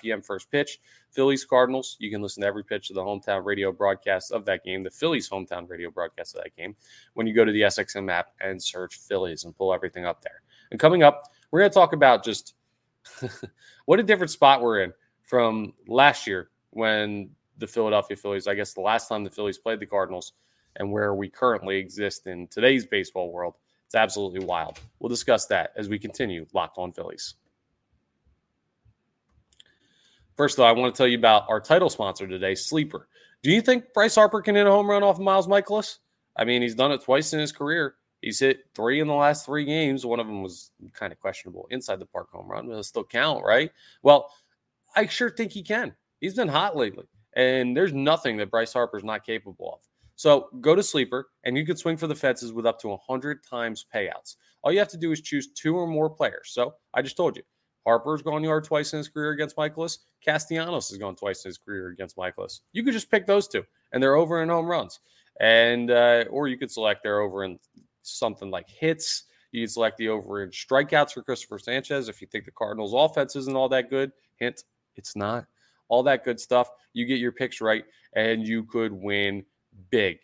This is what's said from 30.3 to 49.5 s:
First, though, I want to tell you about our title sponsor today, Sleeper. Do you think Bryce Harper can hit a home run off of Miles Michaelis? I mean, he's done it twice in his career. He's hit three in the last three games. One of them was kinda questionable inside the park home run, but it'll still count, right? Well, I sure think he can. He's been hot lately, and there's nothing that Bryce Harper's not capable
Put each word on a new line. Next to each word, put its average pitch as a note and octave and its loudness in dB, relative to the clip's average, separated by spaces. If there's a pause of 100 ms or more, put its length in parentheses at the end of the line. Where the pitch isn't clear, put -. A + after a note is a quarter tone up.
First, C#3+ 0
though, B2+ 8
I A#2 10
want B2 2
to - -10
tell C3 6
you B2 4
about A2 6
our A2 0
title E3 4
sponsor G2 -4
today, F#2+ -2
Sleeper. D3+ -4 (340)
Do C#3+ 2
you A3 4
think B3 0
Bryce G#3+ 2
Harper G#3+ 6
can G#3 2
hit G3+ 6
a G3 8
home G3+ 4
run G3+ 2
off G3 4
of F#3 -8
Miles F#3+ 2
Michaelis? G3+ 0 (360)
I A2 -2
mean, A#2+ 2
he's A#2+ -2
done C3+ 2
it C3+ -2
twice C#3+ 0
in D#3 -2
his D3 -4
career. D3 -4 (260)
He's A2 -6
hit C3+ 2
three B2 0
in D#3 0
the D3+ 0
last D3 2
three D3 -4
games. C#3+ -2
One A#2 -2
of A2+ -6
them G#2 -8
was F#2 -14 (260)
kinda F#2+ -10
questionable F#2 -10
inside A2+ -8
the F#2+ -14
park F2 -12
home - -16
run, - -10
but A#2+ -12
it'll G#2+ -10
still G#2+ -8
count, C3+ -2
right? C3 4 (320)
Well, C#3+ 8 (640)
I A3 4
sure A#3+ -4
think G#3 -6
he G3+ -12
can. G3+ -6 (260)
He's F#3 -8
been A3 -2
hot E3 0
lately, A#2 -4 (280)
and B2+ 2
there's F3 2
nothing C#3 0
that G2+ -4
Bryce A2+ 0
Harper's A2+ -2
not A2 -8
capable F#2+ -10